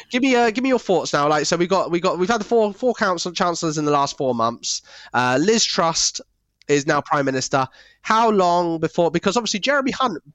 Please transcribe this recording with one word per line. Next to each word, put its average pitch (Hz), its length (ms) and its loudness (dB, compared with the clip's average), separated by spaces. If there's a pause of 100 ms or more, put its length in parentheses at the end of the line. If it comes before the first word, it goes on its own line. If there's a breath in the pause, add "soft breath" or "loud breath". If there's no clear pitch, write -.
(100)
give 247 120 0
me, 269 120 2
uh, 240 160 4
give 247 140 -4
me 269 40 0
your 254 120 2
thoughts 156 320 0
now. 147 160 2
Like, 151 180 2
so 170 100 0
we 170 120 0
got, 165 240 0
we 170 80 0
got, 170 180 0
we've 180 100 0
had 226 120 0
the 202 40 -6
four, 220 280 0
four 240 220 -2
council 185 360 -2
chancellors 170 480 -2
in 151 60 -2
the 147 80 2
last 139 260 0
four 127 160 0
months. 117 480 -4 (300 loud breath)
Uh, 123 280 2
Liz 214 240 2
Truss - 560 -2 (480)
is 143 180 2
now 151 140 2
Prime 143 260 0
Minister. 131 400 -2 (360 soft breath)
How 226 280 2
long 175 500 2
before, 160 300 0
because 170 260 -2
obviously 220 240 -4
Jeremy 269 300 -2
Hunt, 208 320 -4 (120)